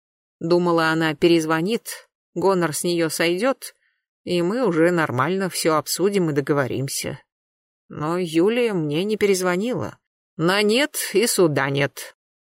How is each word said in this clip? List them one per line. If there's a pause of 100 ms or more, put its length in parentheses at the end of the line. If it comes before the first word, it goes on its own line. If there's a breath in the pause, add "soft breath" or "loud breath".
(400)
Думала,
она
перезвонит, (260)
гонор
с
нее
сойдет, (500)
и
мы
уже
нормально
все
обсудим
и
договоримся. (760)
Но
Юлия
мне
не
перезвонила. (400)
На
нет (160)
и
суда
нет. (260)